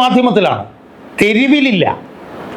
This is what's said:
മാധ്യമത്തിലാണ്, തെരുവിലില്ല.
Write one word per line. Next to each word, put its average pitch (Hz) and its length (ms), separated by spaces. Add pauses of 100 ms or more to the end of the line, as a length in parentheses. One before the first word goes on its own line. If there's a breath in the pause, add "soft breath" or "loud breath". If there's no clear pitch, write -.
മാധ്യമത്തിലാണ്, 220 640 (560)
തെരുവിലില്ല. 233 640 (720)